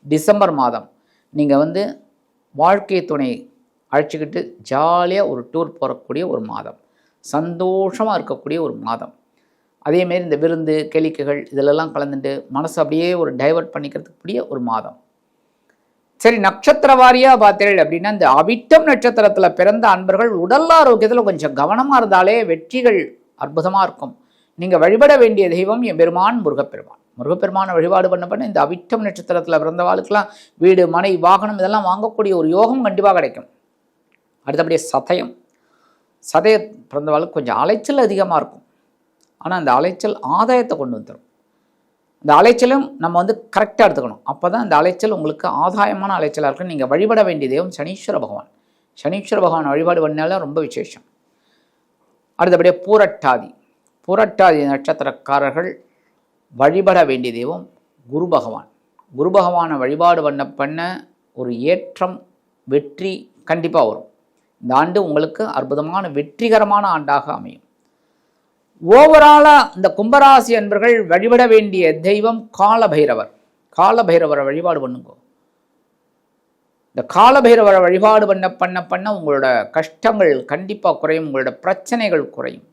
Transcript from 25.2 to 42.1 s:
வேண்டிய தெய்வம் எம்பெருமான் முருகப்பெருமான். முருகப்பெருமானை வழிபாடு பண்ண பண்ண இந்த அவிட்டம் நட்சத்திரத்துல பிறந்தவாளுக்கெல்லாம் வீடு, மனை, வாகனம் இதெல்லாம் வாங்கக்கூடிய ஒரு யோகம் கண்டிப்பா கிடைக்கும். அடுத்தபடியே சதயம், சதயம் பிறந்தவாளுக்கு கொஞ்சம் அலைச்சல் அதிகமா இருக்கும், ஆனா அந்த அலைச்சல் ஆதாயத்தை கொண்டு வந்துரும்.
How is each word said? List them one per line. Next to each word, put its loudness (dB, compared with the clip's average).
வேண்டிய 2
தெய்வம் -2
எம்பெருமான் 0
முருகப்பெருமான். -4
முருகப்பெருமானை -4
வழிபாடு 2
பண்ண -6
பண்ண -6
இந்த 0
அவிட்டம் -6
நட்சத்திரத்துல -4
பிறந்தவாளுக்கெல்லாம் -2
வீடு, 6
மனை, 0
வாகனம் 2
இதெல்லாம் -2
வாங்கக்கூடிய -2
ஒரு 0
யோகம் 0
கண்டிப்பா 2
கிடைக்கும். -8
அடுத்தபடியே -2
சதயம், -4
சதயம் 2
பிறந்தவாளுக்கு -4
கொஞ்சம் -4
அலைச்சல் -2
அதிகமா -2
இருக்கும், -16
ஆனா -8
அந்த 0
அலைச்சல் -4
ஆதாயத்தை 0
கொண்டு -8
வந்துரும். -20